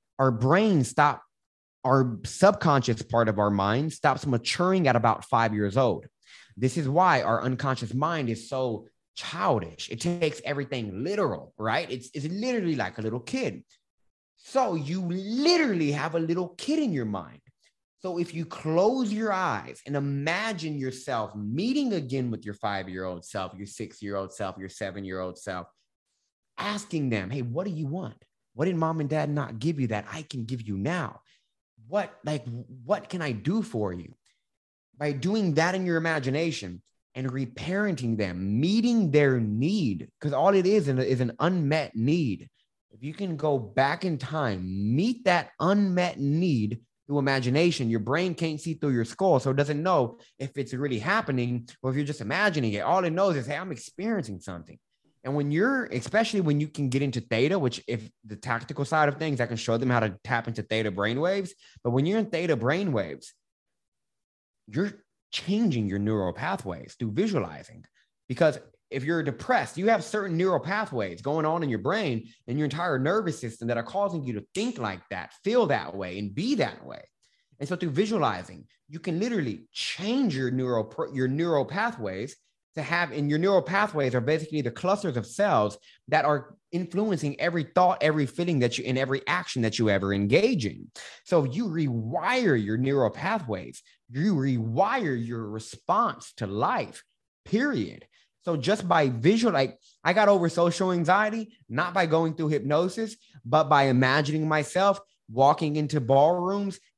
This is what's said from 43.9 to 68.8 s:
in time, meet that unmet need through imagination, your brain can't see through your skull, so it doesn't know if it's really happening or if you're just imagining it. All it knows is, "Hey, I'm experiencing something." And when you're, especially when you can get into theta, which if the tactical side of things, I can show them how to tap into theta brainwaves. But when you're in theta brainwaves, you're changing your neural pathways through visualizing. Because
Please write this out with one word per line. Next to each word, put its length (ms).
in 100
time, 440
meet 280
that 260
unmet 580
need 600
through 120
imagination, 720
your 100
brain 340
can't 260
see 120
through 220
your 100
skull, 340
so 120
it 60
doesn't 260
know 360
if 180
it's 160
really 260
happening 720
or 80
if 60
you're 80
just 180
imagining 500
it. 80
All 240
it 60
knows 260
is, 100
"Hey, 100
I'm 140
experiencing 720
something." 380
And 140
when 140
you're, 420
especially 480
when 180
you 100
can 200
get 140
into 180
theta, 380
which 280
if 240
the 120
tactical 500
side 240
of 80
things, 240
I 40
can 120
show 180
them 140
how 100
to 240
tap 240
into 140
theta 280
brainwaves. 600
But 60
when 160
you're 120
in 120
theta 260
brainwaves, 720
you're 260
changing 580
your 120
neural 320
pathways 680
through 140
visualizing. 720
Because 300